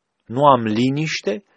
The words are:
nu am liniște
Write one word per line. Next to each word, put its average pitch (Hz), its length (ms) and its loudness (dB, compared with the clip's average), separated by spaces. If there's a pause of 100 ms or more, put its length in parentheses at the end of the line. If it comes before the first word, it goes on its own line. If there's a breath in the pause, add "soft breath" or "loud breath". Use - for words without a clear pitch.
(260)
nu 131 200 -2
am 131 160 6
liniște 139 840 -4 (140)